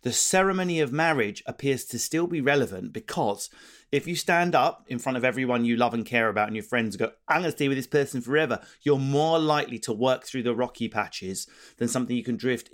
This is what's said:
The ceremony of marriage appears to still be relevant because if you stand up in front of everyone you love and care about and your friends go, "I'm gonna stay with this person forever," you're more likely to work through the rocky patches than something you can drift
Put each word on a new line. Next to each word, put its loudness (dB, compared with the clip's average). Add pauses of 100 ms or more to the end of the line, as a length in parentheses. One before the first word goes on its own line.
The -2
ceremony 2
of 0
marriage 0
appears -2
to -8
still 0
be -2
relevant 0
because -4 (420)
if 0
you -4
stand 2
up 2
in -4
front -2
of -2
everyone 2
you 2
love 2
and -2
care 2
about 0
and -6
your -6
friends -2
go, 0 (160)
"I'm 4
gonna -2
stay 0
with 0
this -6
person 0
forever," 0 (220)
you're 2
more 2
likely 0
to -6
work 2
through -6
the 0
rocky -4
patches -6 (320)
than 0
something -2
you -2
can -4
drift -4